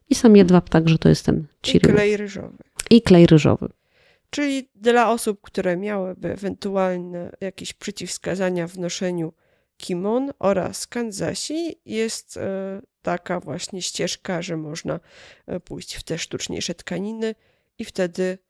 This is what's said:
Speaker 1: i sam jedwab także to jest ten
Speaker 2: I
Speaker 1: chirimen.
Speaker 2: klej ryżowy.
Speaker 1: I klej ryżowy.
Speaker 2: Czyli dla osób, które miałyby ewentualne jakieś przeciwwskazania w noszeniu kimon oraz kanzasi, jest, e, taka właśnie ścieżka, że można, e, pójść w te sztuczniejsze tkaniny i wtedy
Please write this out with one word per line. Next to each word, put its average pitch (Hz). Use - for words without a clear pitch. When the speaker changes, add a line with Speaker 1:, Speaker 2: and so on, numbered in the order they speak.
Speaker 1:
i 269
sam 220
jedwab 180
także 160
to 165
jest 156
ten 160
Speaker 2:
I -
Speaker 1:
chirimen. -
Speaker 2:
klej 208
ryżowy. 202
Speaker 1:
I 233
klej 175
ryżowy. -
Speaker 2:
Czyli 277
dla 226
osób, 226
które 185
miałyby 190
ewentualne 185
jakieś 190
przeciwwskazania 180
w 185
noszeniu 175
kimon 214
oraz 190
kanzasi, 240
jest, 220
e, 190
taka 175
właśnie 175
ścieżka, -
że 180
można, 156
e, 180
pójść -
w -
te -
sztuczniejsze -
tkaniny 220
i 226
wtedy 185